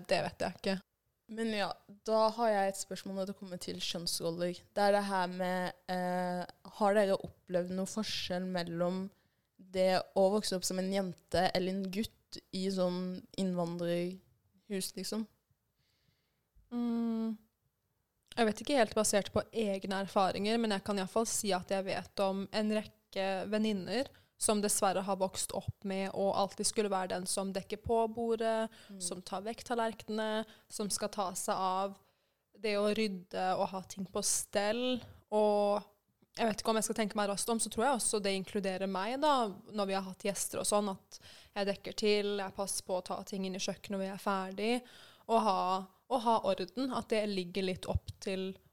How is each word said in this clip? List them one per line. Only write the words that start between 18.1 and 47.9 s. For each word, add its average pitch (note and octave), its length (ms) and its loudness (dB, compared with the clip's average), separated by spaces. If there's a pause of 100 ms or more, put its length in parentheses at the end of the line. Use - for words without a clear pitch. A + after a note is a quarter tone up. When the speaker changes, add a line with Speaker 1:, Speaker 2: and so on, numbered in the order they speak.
Speaker 1:
jeg A3+ 160 4
vet G#3 140 -2
ikke C#4+ 160 2
helt G#3+ 180 2
basert G#3 360 2
på - 160 2
egne G3 560 -2
erfaringer, G3+ 560 2
men G#3+ 140 2
jeg G3 100 -4
kan G3+ 140 -2
i F#3+ 60 -2
hvert F#3 100 -8
fall A3+ 160 2
si G3 240 0
at F3+ 160 -4
jeg G3 160 0
vet - 380 -4
om G3 260 0
en G#3+ 240 0
rekke G3 540 -4 (200)
venninner G#3+ 640 0 (300)
som G#3+ 200 4
dessverre G3 460 2
har G3 100 0
vokst - 400 -2
opp - 300 -6
med F#3+ 320 -2
å G3 160 2
alltid G3 340 0
skulle G#3 240 0
være F#3 220 -2
den F#3 160 -4
som G3 240 -2
dekker G3 260 -6
på A3+ 200 2 (120)
bordet, A3+ 560 0 (220)
Speaker 2:
Mm. G3 100 -16
Speaker 1:
som F3+ 220 -6
tar F#3+ 200 -6
vekk A3+ 220 -8
tallerkenene, A3 800 -2 (240)
som G#3 220 -6
skal - 180 -2
ta G3 260 -2
seg G3+ 220 -2
av F#3+ 380 0 (640)
det G#3 180 0
å G#3 180 4
rydde F#3 520 0 (100)
og G3 140 2
ha F#3+ 120 -6
ting F#3+ 220 -10
på G3+ 200 -4
stell. A#3 760 0 (300)
Og G#3 500 4 (560)
jeg A#3 120 2
vet G3+ 120 -2
ikke - 100 0
om A3 60 4
jeg G#3+ 80 2
skal A3 140 -2
tenke G#3+ 180 -2
meg G3+ 140 2
raskt - 180 -2
om, A#3 120 2
så G#3+ 100 -2
tror A3+ 160 0
jeg C#4+ 80 4
også G#3+ 280 0
det G3 120 2
inkluderer F#3+ 560 -2
meg G#3 320 -2
da, C4+ 260 4 (240)
når G3+ 140 0
vi F#3+ 80 -2
har F#3+ 80 0
hatt F#3+ 240 -8
gjester - 320 -2
og F#3 80 -2
sånn, G#3 240 2
at - 300 -12 (340)
jeg G3+ 120 0
dekker G3 280 -4
til, G#3 440 2
jeg G3 180 -6
passer - 280 -4
på F#3 140 -2
å F3+ 60 -4
ta F#3+ 180 -6
ting F#3+ 240 -4
inn F#3 80 -4
i F#3+ 80 -6
kjøkkenet G3 320 -6
når F#3+ 80 -2
vi F#3+ 100 -4
er G3+ 60 -10
ferdig, G3+ 640 -2 (460)
og A3+ 120 6
ha, F#3+ 460 2 (240)
og B3+ 100 2
ha A3+ 240 4
orden, G3 480 -2
at A#3 160 -4
det A3 200 2
ligger F#3+ 340 -2
litt F#3 240 -4
opp - 240 -2 (100)